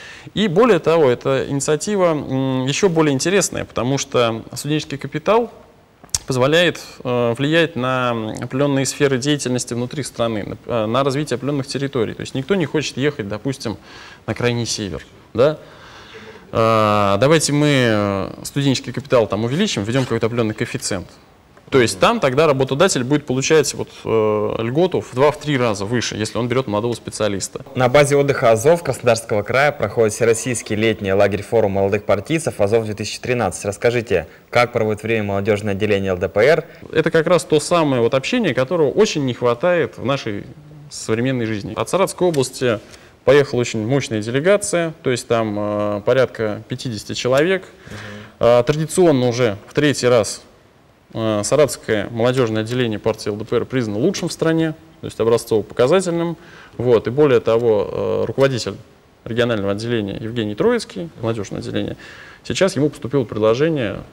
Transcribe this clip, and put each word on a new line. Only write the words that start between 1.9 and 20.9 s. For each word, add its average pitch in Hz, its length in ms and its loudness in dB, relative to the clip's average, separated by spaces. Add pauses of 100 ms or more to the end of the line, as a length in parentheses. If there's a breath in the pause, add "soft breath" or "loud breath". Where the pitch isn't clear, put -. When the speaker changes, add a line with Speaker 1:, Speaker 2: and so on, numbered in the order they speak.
Speaker 1:
м, 131 600 -2
ещё 143 220 0
более 160 240 2
интересная, 170 520 0
потому 127 340 -2
что 113 440 0 (100)
студенческий 143 460 -6
капитал 196 540 -2 (760)
позволяет, 143 540 2 (240)
э, 120 320 0
влиять 156 380 0
на 123 680 -2
определённые 135 460 0
сферы 139 320 0
деятельности 127 560 -2
внутри 123 280 -6
страны, 117 420 -4
на, - 120 -10 (100)
э, 113 200 -2
на 120 160 0
развитие 143 340 -2
определённых 135 300 -4
территорий. 131 460 -4
То - 80 -12
есть - 140 -10
никто 135 200 -2
не 180 120 0
хочет - 320 -4
ехать, 131 300 -2
допустим, 107 500 -8 (480 loud breath)
на 113 80 -4
крайний 120 320 -2
север, 92 380 -6 (300)
да? 151 240 2 (960 loud breath)
Э, 107 680 4
давайте 151 340 2
мы, 147 160 2
э, 107 640 2 (140)
студенческий 139 480 -2
капитал 123 340 2
там 104 180 -2
увеличим, 143 380 -2
введём 123 220 0
какой-то 117 220 0
определённый 113 280 -2
коэффициент. 110 540 -6 (640)